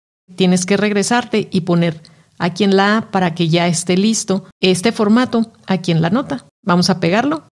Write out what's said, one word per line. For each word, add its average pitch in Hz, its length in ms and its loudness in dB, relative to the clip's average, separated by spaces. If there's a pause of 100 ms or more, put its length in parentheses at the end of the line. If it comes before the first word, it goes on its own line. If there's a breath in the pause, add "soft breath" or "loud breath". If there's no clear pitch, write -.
(360)
Tienes 185 300 2
que 202 120 0
regresarte 214 760 -2
y 190 100 0
poner 170 400 0 (360 soft breath)
aquí 180 260 -4
en 196 120 2
la 202 220 4
A 220 140 -6
para 180 220 0
que 165 160 -2
ya 170 180 2
esté 180 300 -2
listo 196 480 -2 (140)
este 185 320 2
formato 226 600 0 (140)
aquí 180 260 -2
en 165 100 2
la 160 100 0
nota. 269 340 -4 (180)
Vamos 180 280 2
a 185 80 -4
pegarlo 240 540 -2